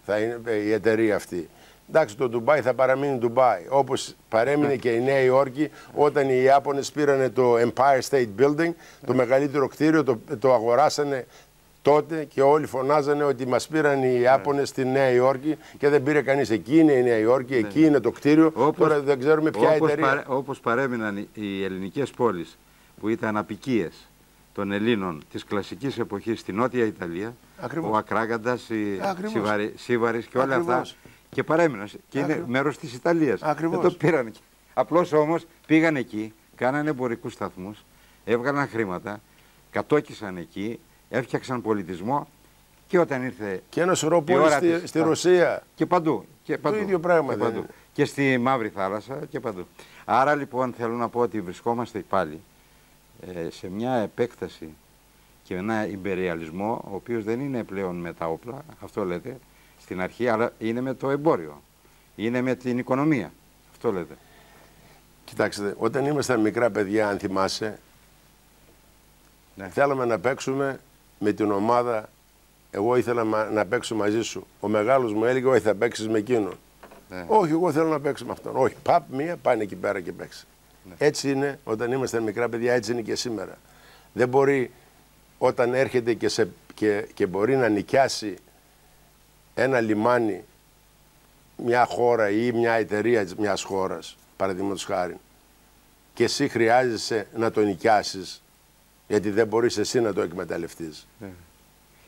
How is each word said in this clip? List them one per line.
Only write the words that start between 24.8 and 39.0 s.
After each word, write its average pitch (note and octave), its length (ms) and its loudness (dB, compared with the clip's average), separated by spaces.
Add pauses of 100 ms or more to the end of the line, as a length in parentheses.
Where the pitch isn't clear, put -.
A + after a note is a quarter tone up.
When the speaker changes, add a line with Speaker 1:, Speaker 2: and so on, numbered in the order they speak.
Speaker 2:
της G#2 120 -12
κλασικής G#2 540 -6
εποχής G#2 420 -6
στη - 120 -12
Νότια A#2+ 320 0
Ιταλία, F#2 500 -8 (260)
Speaker 1:
Ακριβώς. C3 320 -8
Speaker 2:
ο G#2+ 40 0
Ακράγαντας, A2+ 720 -4
η G#2 340 -4
Speaker 1:
Ακριβώς. G#2+ 300 -6
Speaker 2:
Σιβαρι-, G#2+ 440 -2
Σίβαρης A#2 500 -2
και - 120 -4
όλα C3+ 180 2
αυτά, A#2 160 0
Speaker 1:
Ακριβώς. B2+ 240 -4 (340)
Speaker 2:
Και C3 120 -4
παρέμειναν D3 460 0
σε-, G2+ 100 -16 (100)
και C3+ 100 -6
είναι D#3 140 -2
Speaker 1:
Ακρι-, - 140 -4
Speaker 2:
μέρος C3+ 320 -2
της B2+ 160 -14
Ιταλίας. D3+ 480 0
Speaker 1:
Ακριβώς. D#3 380 -2
Speaker 2:
Δεν F3+ 100 4
το F3 60 -10
πήραν D3+ 300 2
εκεί. G#2+ 140 -16 (340)
Απλώς D3+ 380 2
όμως D3+ 340 2 (200)
πήγαν D#3+ 300 4
εκεί, A2 360 -6 (240)
κάνανε D3 340 0
εμπορικούς A#2+ 420 -4
σταθμούς, G2 520 -10 (400)
έβγαλαν B2 440 0
χρήματα, G2+ 520 -6 (500)